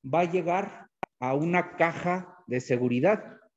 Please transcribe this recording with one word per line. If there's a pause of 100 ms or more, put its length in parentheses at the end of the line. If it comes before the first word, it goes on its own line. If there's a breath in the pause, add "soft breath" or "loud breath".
va
a
llegar (300)
a
una
caja (100)
de
seguridad (160)